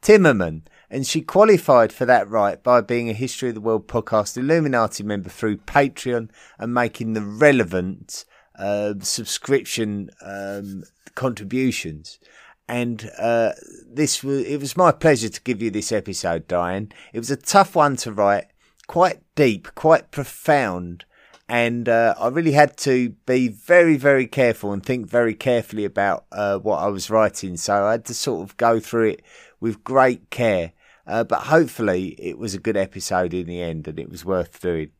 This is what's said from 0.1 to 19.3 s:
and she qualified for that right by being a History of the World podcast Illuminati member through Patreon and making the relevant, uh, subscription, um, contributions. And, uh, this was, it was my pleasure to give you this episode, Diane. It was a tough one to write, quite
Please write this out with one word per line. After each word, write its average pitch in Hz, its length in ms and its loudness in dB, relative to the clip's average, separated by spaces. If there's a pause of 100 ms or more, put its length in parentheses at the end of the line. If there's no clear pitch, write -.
and 131 180 -6
she - 140 -2
qualified 160 720 4
for - 140 -4
that 117 200 4
right 101 360 0
by 123 180 4
being 120 300 -4
a 107 40 -4
History 123 360 -6
of 117 40 -6
the 110 60 -12
World 110 260 -2
podcast 110 520 -2
Illuminati 131 640 0
member 101 260 -6
through 107 300 -4
Patreon 127 720 -2 (280)
and 117 140 -6
making 117 400 -2
the 110 80 -2
relevant, 104 1040 0 (340)
uh, 104 440 -4
subscription, 104 1040 -4 (160)
um, 98 600 -12 (320)
contributions. 110 1000 -4 (480)
And, 120 520 -6
uh, 117 340 0 (400)
this 139 320 -4
was, 135 220 -4
it 143 120 -6
was 139 160 -8
my 180 160 4
pleasure 127 380 2
to - 140 -12
give 117 180 -4
you 113 100 -2
this 104 220 -6
episode, 90 560 -4
Diane. 90 440 -4 (200)
It 110 60 -8
was 117 120 -8
a 143 60 -2
tough 196 380 2
one 147 220 2
to 117 160 -8
write, 101 340 2 (400)
quite 175 340 0 (140)